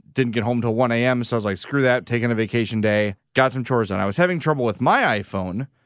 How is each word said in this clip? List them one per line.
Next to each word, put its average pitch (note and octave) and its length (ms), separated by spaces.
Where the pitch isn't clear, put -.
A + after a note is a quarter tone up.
didn't B2 180
get A2 120
home A#2+ 180
till A2+ 120
one A#2+ 180
A A#2 120
M. B2 200
So B2 120
I - 20
was G#2 60
like, G2 140
"Screw C#3+ 240
that, B2+ 240
taking A#2+ 240
a A#2 40
vacation A2+ 460
day." G#2 360
Got C3 180
some C3 120
chores A#2 240
done. G2 120
I G2 60
was G2+ 100
having F3+ 220
trouble C#3+ 260
with G#2+ 160
my E3 380
iPhone. G2 480